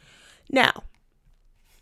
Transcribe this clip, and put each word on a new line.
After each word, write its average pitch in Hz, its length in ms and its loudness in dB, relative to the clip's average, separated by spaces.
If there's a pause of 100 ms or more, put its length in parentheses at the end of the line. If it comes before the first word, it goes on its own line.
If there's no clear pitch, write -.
(500)
Now, - 340 0 (1000)